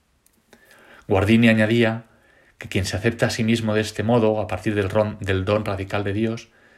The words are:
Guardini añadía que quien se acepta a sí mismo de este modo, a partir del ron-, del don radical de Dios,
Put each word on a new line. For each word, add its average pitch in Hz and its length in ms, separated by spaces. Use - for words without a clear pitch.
Guardini 110 400
añadía 113 560
que - 100
quien 95 160
se 95 120
acepta 117 300
a - 40
sí - 140
mismo 110 300
de 107 60
este 107 220
modo, 110 380
a 98 60
partir 104 280
del 101 160
ron-, 107 300
del 95 240
don 104 200
radical 101 400
de 101 80
Dios, 113 360